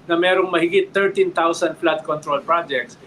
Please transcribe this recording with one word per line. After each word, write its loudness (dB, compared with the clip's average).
na -4
merong 2
mahigit 0
thirteen 0
thousand 0
flood -2
control -4
projects, -4